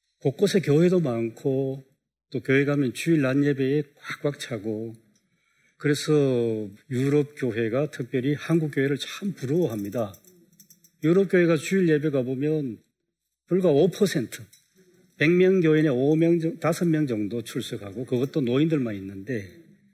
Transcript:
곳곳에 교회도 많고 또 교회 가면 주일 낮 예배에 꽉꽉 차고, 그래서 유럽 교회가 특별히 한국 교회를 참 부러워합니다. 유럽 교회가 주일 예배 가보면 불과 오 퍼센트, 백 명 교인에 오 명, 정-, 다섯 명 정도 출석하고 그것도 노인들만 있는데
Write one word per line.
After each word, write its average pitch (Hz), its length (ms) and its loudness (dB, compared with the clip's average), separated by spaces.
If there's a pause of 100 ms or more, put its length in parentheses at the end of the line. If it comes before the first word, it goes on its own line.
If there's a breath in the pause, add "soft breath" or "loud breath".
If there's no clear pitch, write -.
(180)
곳곳에 190 420 0
교회도 175 400 2
많고 135 840 -4 (440)
또 123 120 -8
교회 135 220 2
가면 139 300 0
주일 160 260 2
낮 131 160 0
예배에 143 460 0 (120)
꽉꽉 - 460 -8
차고, 110 540 -8 (840)
그래서 131 920 0 (220)
유럽 139 460 0
교회가 117 540 -4
특별히 131 440 -4
한국 156 400 -2
교회를 139 240 0
참 - 360 -8
부러워합니다. 113 800 -4 (920)
유럽 180 260 4
교회가 170 260 4
주일 185 320 0
예배 151 220 2
가보면 135 720 -2 (640)
불과 180 240 2
오 151 180 6
퍼센트, 165 540 -2 (760)
백 147 120 4
명 185 300 4
교인에 156 280 4
오 139 260 2
명, 165 240 4
정-, 160 200 -4
다섯 170 280 0
명 156 200 2
정도 110 360 -4
출석하고 110 640 -10
그것도 135 380 -2
노인들만 131 540 0
있는데 98 680 -10 (300)